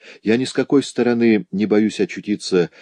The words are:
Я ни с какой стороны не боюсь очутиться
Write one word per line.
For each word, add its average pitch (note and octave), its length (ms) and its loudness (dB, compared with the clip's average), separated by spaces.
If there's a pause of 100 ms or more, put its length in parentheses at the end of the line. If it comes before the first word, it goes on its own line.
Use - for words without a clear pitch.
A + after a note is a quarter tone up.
(240)
Я G#2+ 140 2
ни B2+ 80 -2
с - 80 -10
какой C3+ 280 0
стороны A#2 720 0
не G2+ 160 -2
боюсь G#2 320 2
очутиться F#2 720 -2 (100)